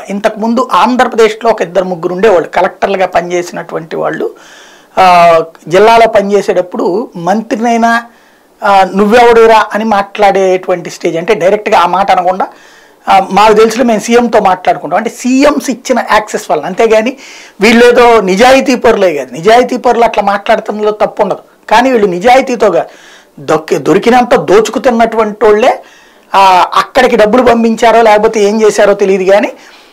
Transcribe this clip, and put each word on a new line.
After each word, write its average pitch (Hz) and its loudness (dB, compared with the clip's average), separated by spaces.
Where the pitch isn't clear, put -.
ఇంతకుముందు 220 -4
ఆంధ్రప్రదేశ్లో 226 0
ఒక 220 -2
ఇద్దరు 180 -4
ముగ్గురు 180 -6
ఉండేవాళ్ళు, 180 0
కలెక్టర్లుగా 190 -4
పనిచేసినటువంటి 175 -6
వాళ్ళు. 156 -6
ఆ, 170 4
జిల్లాలో 220 4
పనిచేసేటప్పుడు 202 -2
మంత్రినైనా, 226 -2
ఆ, 196 2
"నువ్వెవడురా?" 226 4
అని 208 -4
మాట్లాడేటువంటి 190 -2
స్టేజ్. 165 -6
అంటే 180 -2
డైరెక్ట్గా 196 0
ఆ 175 2
మాట 190 -2
అనకుండా, 185 0
ఆ, 190 2
"మాకు 208 4
తెలుసులే, 220 2
మేము 226 0
సీఎంతో 233 0
మాట్లాడుకుంటాం." 180 -2
అంటే 226 -4
సీఎంస్ 269 -2
ఇచ్చిన 233 -4
యాక్సెస్ 214 -4
వల్ల. 151 -4
అంతేగాని 220 0
వీళ్ళేదో 240 4
నిజాయితీ 247 2
పరులే 214 0
కాదు. 127 -8
నిజాయితీ 226 0
పరులు 233 0
అట్లా 220 -2
మాట్లాడటంలో 208 -4
తప్పు 214 -4
ఉండదు. 196 -4
కానీ 254 2
వీళ్ళు 208 0
నిజాయితీతో 220 0
కాదు, 165 -2
దొక్కి-, 156 -4
దొరికినంత 208 0
దోచుకు 202 0
తిన్నటువంటి 226 -2
వాళ్ళే, 220 2
ఆ, 190 2
అక్కడికి 240 0
డబ్బులు 214 2
పంపించారో 233 2
లేకపోతే 214 2
ఏం 214 0
చేశారో 208 2
తెలియదు. 190 0
కానీ 220 2